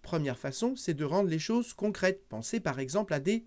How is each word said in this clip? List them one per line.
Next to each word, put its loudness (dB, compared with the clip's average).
Première -2
façon, -2
c'est -2
de -2
rendre 2
les 0
choses 0
concrètes. 0
Pensez -4
par -2
exemple -2
à 2
des 0